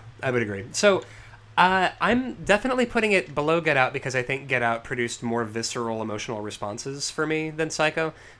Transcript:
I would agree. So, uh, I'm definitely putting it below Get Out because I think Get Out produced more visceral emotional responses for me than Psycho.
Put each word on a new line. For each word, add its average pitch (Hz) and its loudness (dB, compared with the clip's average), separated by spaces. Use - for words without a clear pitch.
I 131 0
would 123 2
agree. 101 -4
So, 202 4
uh, 185 4
I'm 240 0
definitely 247 2
putting 220 0
it 180 2
below 156 2
Get 156 2
Out 127 4
because 131 -4
I 127 2
think 135 -4
Get 127 0
Out 117 0
produced 123 -4
more 117 0
visceral 113 -4
emotional 107 -6
responses 107 -8
for 156 -4
me 156 -2
than 156 -2
Psycho. 156 0